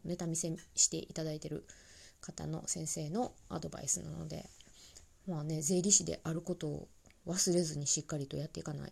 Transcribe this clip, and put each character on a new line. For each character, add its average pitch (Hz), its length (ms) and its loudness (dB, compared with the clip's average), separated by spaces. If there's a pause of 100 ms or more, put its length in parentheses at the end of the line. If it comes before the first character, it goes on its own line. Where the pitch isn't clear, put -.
ネ 175 120 -2
タ 175 100 -2
見 165 100 0
せ 165 180 -2 (220)
し - 120 8
て 165 80 -4
い - 120 -4
た 156 160 -4
だ 156 80 -2
い 151 80 -6
て 151 80 -8
る - 180 -6 (540)
方 156 260 -8
の 156 200 -4
先 160 200 -4
生 151 240 -4
の 226 220 0 (160)
ア 175 100 -4
ド 160 100 -6
バ - 140 -10
イ 135 60 -4
ス - 140 0
な 160 80 -8
の 156 180 -6
で、 160 180 -8 (800)
ま 165 140 0
あ 147 40 -2
ね、 156 180 0
税 185 140 4
理 185 160 6
士 180 120 10
で 165 200 -2
あ 160 80 0
る 170 80 -2
こ 175 140 -2
と 160 140 -4
を 147 200 -6 (380)
忘 180 260 4
れ 175 100 8
ず 151 160 -2
に 143 80 -4
し - 140 2
っ 147 40 -4
か 160 120 -4
り 139 100 -4
と 147 100 -6
や 143 100 -2
っ - 20 -6
て - 120 -8
い - 20 -4
か 151 100 -6
な 143 200 -6